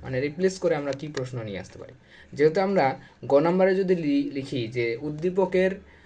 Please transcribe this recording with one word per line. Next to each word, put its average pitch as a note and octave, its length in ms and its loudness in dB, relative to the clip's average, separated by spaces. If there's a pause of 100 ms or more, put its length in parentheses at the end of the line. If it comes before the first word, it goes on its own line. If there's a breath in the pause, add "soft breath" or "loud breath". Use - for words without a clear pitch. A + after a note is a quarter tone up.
মানে B2+ 180 -4
রিপ্লেস D#3+ 380 -2
করে E3+ 160 2
আমরা C#3+ 180 -4
কী C#3 160 -8
প্রশ্ন B2+ 340 -8
নিয়ে G2+ 180 -10
আসতে - 180 -16
পারি? - 140 -18 (400 loud breath)
যেহেতু D#3 280 4
আমরা F3 380 2 (260 loud breath)
গ C#3 140 6
নাম্বারে F#3 360 4
যদি F#3 220 2
লি-, C#3+ 360 0
লিখি C3+ 360 -4
যে A#2 320 -2
উদ্দীপকের, F#3 680 0 (360 soft breath)